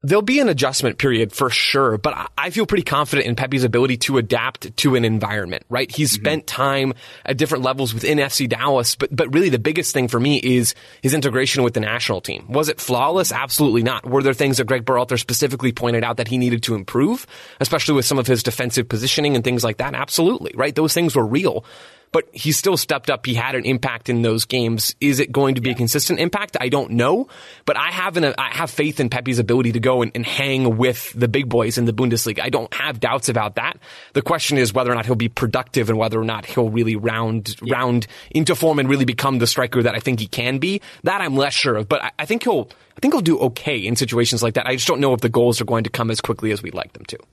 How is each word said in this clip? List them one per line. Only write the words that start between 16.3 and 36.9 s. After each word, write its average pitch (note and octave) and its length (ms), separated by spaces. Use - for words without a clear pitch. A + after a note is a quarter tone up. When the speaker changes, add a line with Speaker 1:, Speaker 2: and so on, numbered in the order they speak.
Speaker 1:
needed A#2+ 280
to A#2 100
improve, C3+ 500
especially C#3+ 340
with C3 100
some C#3 140
of A#2+ 80
his B2 160
defensive B2 460
positioning C3+ 480
and A2+ 80
things B2 180
like A2+ 140
that? C3+ 180
Absolutely, E3 640
right? C3+ 180
Those D#3 200
things E3+ 200
were B2 100
real. C3+ 400
But - 200
he D3+ 220
still F#3+ 240
stepped - 320
up. B2+ 160
He B2+ 80
had A#2+ 220
an B2+ 100
impact B2 460
in A#2 100
those A2+ 240
games. A#2 560
Is C#3+ 180
it C#3 140
going C3+ 220
to B2 80
be B2+ 80
a A#2+ 40
consistent B2+ 460
impact? F#3 400
I B2+ 80
don't C3+ 220
know. C#3 380
But D3 140
I D#3 120
have F3+ 280
an, C#3+ 180
I B2+ 180
have - 160
faith D3+ 300
in B2 80
Pepe's B2 300
ability A#2+ 340
to A#2 80
go B2+ 220
and, A2+ 120
and A#2 120
hang C3 500
with B2 420
the A#2+ 80
big C3+ 220
boys A#2 300
in A#2+ 80
the A#2 80
Bundesliga. A2+ 460
I B2 100
don't A#2+ 240
have C3+ 260
doubts B2 300
about G#2+ 240
that. B2 240
The C#3 80
question D3 380
is A2 160
whether B2 180
or - 20
not A2+ 120
he'll B2 80
be A2+ 160
productive B2 580
and A2 80
whether A2 240
or A2 40
not A2 200
he'll A#2 240
really A2 280